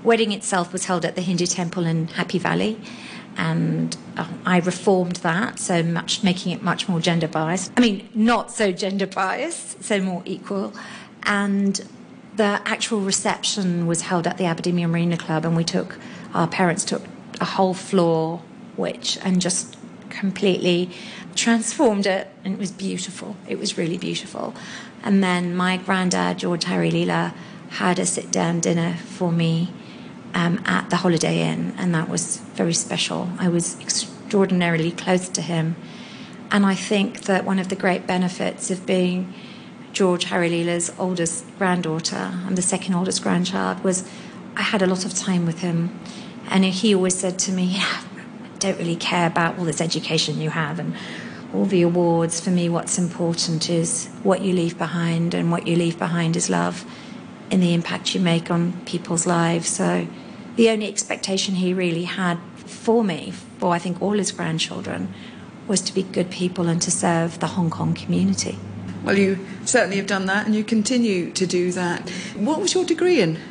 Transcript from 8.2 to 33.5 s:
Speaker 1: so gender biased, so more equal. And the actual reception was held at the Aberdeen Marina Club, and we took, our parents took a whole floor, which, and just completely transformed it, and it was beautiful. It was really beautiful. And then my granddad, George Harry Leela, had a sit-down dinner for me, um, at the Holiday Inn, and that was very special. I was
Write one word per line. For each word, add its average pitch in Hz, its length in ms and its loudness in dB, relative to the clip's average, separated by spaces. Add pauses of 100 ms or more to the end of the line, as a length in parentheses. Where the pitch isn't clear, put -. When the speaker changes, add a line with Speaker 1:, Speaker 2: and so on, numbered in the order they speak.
Speaker 1:
so 202 200 2
gender 190 360 -2
biased, 196 760 -4
so 202 180 0
more 185 240 -2
equal. 202 480 -6 (500)
And 202 580 2 (540)
the 202 300 4
actual 220 360 0
reception 185 840 0
was 165 160 2
held 170 240 0
at 175 120 0
the 185 80 2
Aberdeen 170 320 0 (120)
Marina 170 280 2
Club, 160 280 -2
and 165 100 2
we 165 80 4
took, 180 360 -2 (340)
our 170 140 4
parents 170 360 2
took - 200 -2 (360)
a 175 60 0
whole 185 300 2
floor, 170 680 2 (340)
which, - 480 -4
and 185 160 2
just - 380 -2 (320)
completely 180 800 2 (460)
transformed 220 680 4
it, 190 240 0 (160)
and 190 80 -2
it - 60 -6
was 185 120 -4
beautiful. - 640 -6 (140)
It - 100 -4
was - 180 -4
really 175 200 0
beautiful. - 560 -6 (500)
And 196 180 6
then 180 320 2
my 180 220 2
granddad, 180 640 2
George 175 280 -2
Harry 175 240 2
Leela, 170 440 2 (380)
had 185 280 0
a 185 60 0
sit-down 170 560 0
dinner 170 340 2
for 170 360 -2
me, 165 420 2 (600)
um, 175 320 2
at - 240 0
the 175 80 4
Holiday 165 440 4
Inn, 165 360 0
and 180 180 2
that 160 140 0
was - 280 -2 (180)
very 175 180 2
special. 175 560 -2 (100)
I 185 80 2
was 170 320 0